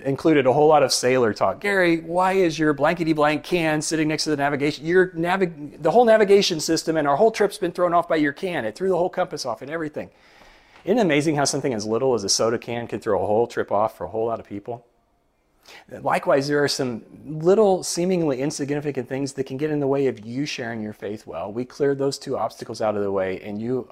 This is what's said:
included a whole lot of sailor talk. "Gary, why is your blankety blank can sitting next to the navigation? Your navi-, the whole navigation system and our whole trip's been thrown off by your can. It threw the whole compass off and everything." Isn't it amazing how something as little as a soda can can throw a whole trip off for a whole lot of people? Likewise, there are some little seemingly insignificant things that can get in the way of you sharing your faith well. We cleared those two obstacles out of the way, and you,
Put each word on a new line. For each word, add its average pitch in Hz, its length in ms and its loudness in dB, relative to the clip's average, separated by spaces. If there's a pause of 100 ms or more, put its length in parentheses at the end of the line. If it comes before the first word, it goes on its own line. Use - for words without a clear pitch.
included 139 420 2
a 131 60 6
whole 147 140 4
lot 151 160 6
of 123 120 2
sailor 123 400 2
talk. 98 260 -2
"Gary, 180 400 2
why 175 320 0
is 175 260 2
your 156 140 2
blankety 160 400 0
blank 151 320 2
can 156 380 0
sitting 156 260 -2
next 156 160 -2
to 160 60 -2
the 151 60 0
navigation? 143 500 -2
Your 180 220 4
navi-, 175 720 -4
the 160 100 0
whole 240 160 6
navigation 196 520 6
system 160 380 -2
and 147 100 0
our 143 100 4
whole 220 140 4
trip's 208 280 -2
been 170 140 -4
thrown 175 200 0
off 170 160 2
by 165 80 0
your 147 160 2
can. 165 320 -4
It 110 100 -4
threw 190 140 -2
the 185 80 2
whole 175 140 0
compass 175 340 -4
off 117 160 -6
and 131 100 -12
everything." 151 380 -8 (800)
Isn't 190 100 2
it 247 60 4
amazing 151 340 2
how 143 80 2
something 135 300 -2
as 101 100 -4
little 120 300 2
as 104 100 -2
a 98 60 -2
soda 117 260 2
can 117 300 -8
can 110 120 -8
throw 98 240 0
a 95 40 -2
whole 107 200 2
trip - 240 -6
off 107 280 0
for 92 60 -8
a 90 40 -8
whole 110 180 -4
lot 113 140 -4
of 107 60 -20
people? 120 400 -12 (1040)
Likewise, 139 580 0
there 147 160 2
are 139 40 2
some 123 340 -4 (240)
little 180 560 4
seemingly 170 580 0
insignificant 143 680 -4
things 135 280 -6
that 135 100 -4
can 131 140 -8
get 156 120 -2
in 147 100 -2
the 139 60 0
way 139 200 2
of 107 180 -2
you 123 220 -4
sharing 117 340 -8
your 107 140 -8
faith 107 320 -10
well. 90 260 -8
We 123 140 -6
cleared 139 320 0
those 139 180 -2
two 127 220 -6
obstacles 113 420 -8
out 107 160 0
of 101 60 -2
the 98 100 -2
way, 95 300 -2
and 104 180 -10
you, 120 320 -4